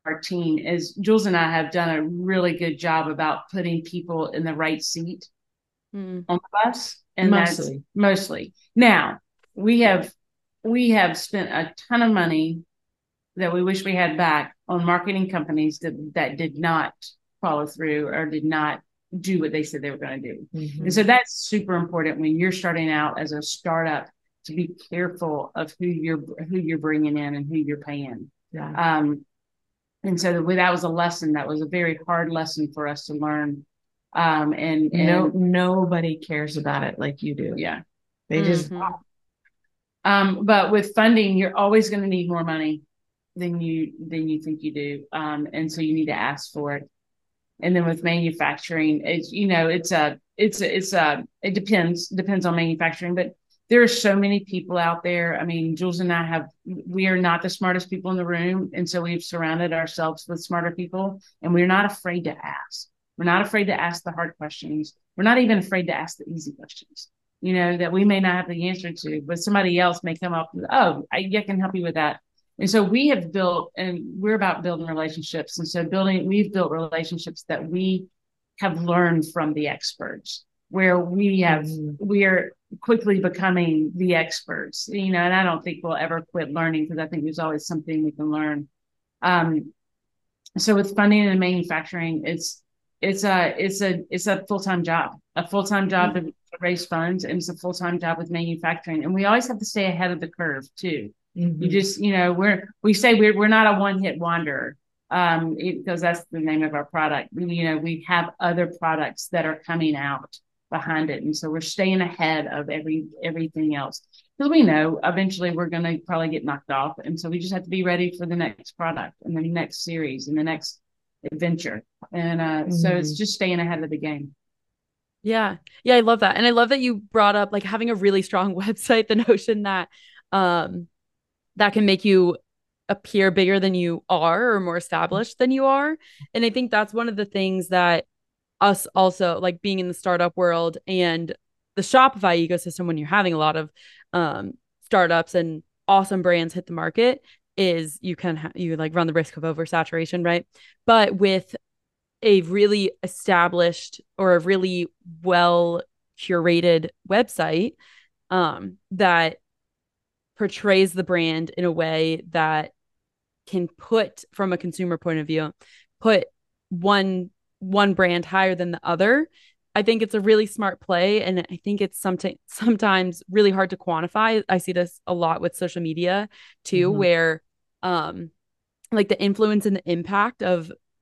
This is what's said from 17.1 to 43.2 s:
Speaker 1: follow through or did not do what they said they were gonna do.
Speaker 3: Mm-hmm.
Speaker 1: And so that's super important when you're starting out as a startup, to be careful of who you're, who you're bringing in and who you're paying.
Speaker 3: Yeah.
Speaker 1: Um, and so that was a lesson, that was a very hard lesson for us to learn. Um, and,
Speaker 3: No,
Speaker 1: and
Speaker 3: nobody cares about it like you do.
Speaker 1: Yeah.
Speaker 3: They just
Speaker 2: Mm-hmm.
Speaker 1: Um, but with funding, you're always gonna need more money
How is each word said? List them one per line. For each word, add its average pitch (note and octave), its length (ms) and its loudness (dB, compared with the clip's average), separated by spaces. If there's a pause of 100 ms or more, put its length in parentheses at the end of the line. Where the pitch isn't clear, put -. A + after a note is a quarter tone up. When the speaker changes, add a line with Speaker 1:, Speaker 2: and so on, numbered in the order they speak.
Speaker 1:
follow D3+ 260 -2
through D3+ 420 -4
or D#3 180 -4
did D3+ 180 -6
not D#3 380 -2 (360)
do F#3 220 -2
what D#3 120 -2
they D#3 100 -2
said D3 180 -8
they C#3+ 100 -6
were C3+ 60 -10
gonna C#3 220 -10
do. C3 360 -14
Speaker 3:
Mm-hmm. D3+ 280 -8
Speaker 1:
And F3 100 -2
so G#3+ 100 4
that's A#3+ 300 2 (160)
super G3 280 -2
important E3+ 440 -4
when D#3 180 0
you're F3+ 140 0
starting E3 380 -2
out D3+ 280 -2
as D3+ 140 -6
a D3 80 -8
startup, D#3+ 680 -4 (380)
to - 80 -12
be E3+ 160 -4 (200)
careful F3 640 -6
of D#3 260 -8
who F3+ 60 -4
you're, E3 320 -4 (300)
who F#3 100 -2
you're D#3+ 200 -4
bringing D3+ 400 0
in D3 160 -6
and C#3+ 140 -6
who D#3+ 80 -4
you're D3 240 -4
paying. C#3+ 500 -12 (220)
Speaker 3:
Yeah. D#3 460 0
Speaker 1:
Um, D3 260 0 (800)
and F3+ 160 0
so F3 220 0
that F3+ 280 4
was F3 140 0
a E3+ 40 0
lesson, E3+ 440 0
that C#3+ 160 -2
was D3+ 140 -4
a D#3 40 -6
very E3 400 -2
hard E3+ 240 0
lesson D#3 420 -4
for D3+ 140 -6
us D3 200 -8
to D3+ 80 -10
learn. D3 500 -4 (480)
Um, D#3 420 2
and, D#3 380 0
Speaker 3:
No, F3 340 4
Speaker 1:
and - 80 -2 (180)
Speaker 3:
nobody F3+ 640 0
cares D3+ 380 -6
about C#3+ 280 -2
it - 140 -8
like C#3+ 240 -6
you D3 120 -4
do. B2 220 -6
Speaker 1:
Yeah. D#2+ 240 -6 (480)
Speaker 3:
They D#3+ 140 2
just E3 280 0
Speaker 2:
Mm-hmm. F3+ 220 -6 (1120)
Speaker 1:
Um, G3 400 4
but G3 260 6
with G#3 240 2
funding, G#3+ 420 6
you're F#3 200 2
always G#3 340 4
gonna G3+ 160 -2
need F3+ 220 0
more E3+ 160 -2
money D#3 380 -2 (520)